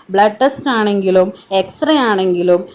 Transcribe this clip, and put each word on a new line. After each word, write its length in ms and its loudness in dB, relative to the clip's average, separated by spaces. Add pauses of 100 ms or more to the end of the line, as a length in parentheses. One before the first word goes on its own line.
(100)
ബ്ലഡ് 300 2
ടെസ്റ്റ് 300 0
ആണെങ്കിലും 600 0 (200)
എക്സ്റേ 440 -2
ആണെങ്കിലും 640 0 (140)